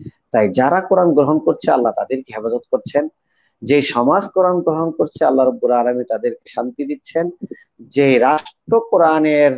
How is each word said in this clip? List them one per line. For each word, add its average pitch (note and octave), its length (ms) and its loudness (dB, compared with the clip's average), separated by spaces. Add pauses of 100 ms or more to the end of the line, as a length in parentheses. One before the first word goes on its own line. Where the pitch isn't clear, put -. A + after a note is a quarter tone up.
(300)
তাই A2 220 2
যারা C3+ 280 2
কোরআন F#3 340 2
গ্রহণ D3 240 2
করছে, D#3 320 -4
আল্লাহ B2 220 2
তাদেরকে C3 400 -6
হেফাজত A2+ 380 -6
করছেন। C#3+ 340 -4 (580)
যে C3+ 200 2
সমাজ C#3+ 460 0
কোরআন F#3 320 0
গ্রহণ D#3+ 300 -2
করছে, D3+ 340 -6
আল্লাহ C3+ 220 2
রাব্বুল A#2+ 260 -2
আলামিন B2 320 -2
তাদেরকে A2+ 440 -6
শান্তি B2 360 -8
দিচ্ছেন। D3 400 -6 (560)
যে C3+ 260 -2 (120)
রাষ্ট্র D3+ 560 -2 (160)
কোরআনের D#3 680 4